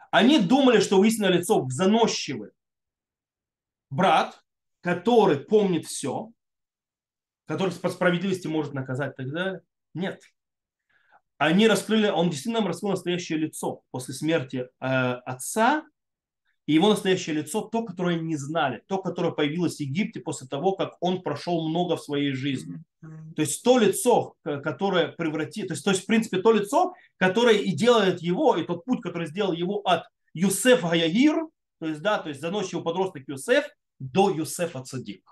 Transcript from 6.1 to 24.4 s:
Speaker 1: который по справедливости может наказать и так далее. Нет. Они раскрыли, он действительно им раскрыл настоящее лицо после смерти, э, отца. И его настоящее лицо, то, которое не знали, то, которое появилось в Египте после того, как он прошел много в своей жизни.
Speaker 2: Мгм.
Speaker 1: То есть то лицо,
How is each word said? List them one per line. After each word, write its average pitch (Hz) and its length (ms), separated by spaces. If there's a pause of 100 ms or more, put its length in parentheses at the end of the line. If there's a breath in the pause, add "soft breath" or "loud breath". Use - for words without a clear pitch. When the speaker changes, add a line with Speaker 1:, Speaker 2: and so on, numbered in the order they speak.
Speaker 1:
который 175 340
по 180 120
справедливости 180 580
может 151 240
наказать 131 400
и - 40
так 131 140
далее. 180 300 (340)
Нет. 170 280 (1160 soft breath)
Они 180 300
раскрыли, 208 400
он 175 220
действительно 226 320
им 196 40
раскрыл 196 260
настоящее 175 460
лицо 160 520
после 131 240
смерти, 139 540 (120)
э, 131 60
отца. 131 960 (840)
И 147 60
его 175 160
настоящее 185 480
лицо, 156 240
то, 226 240
которое 175 340
не 160 160
знали, 143 540
то, 190 100
которое 170 320
появилось 151 460
в - 40
Египте 147 380
после 143 300
того, 165 240
как 151 260
он 180 240
прошел 160 460
много 165 280
в - 60
своей 143 300
жизни. 139 500 (200)
Speaker 2:
Мгм. 160 320
Speaker 1:
То 156 80
есть - 200
то 254 160
лицо, 202 640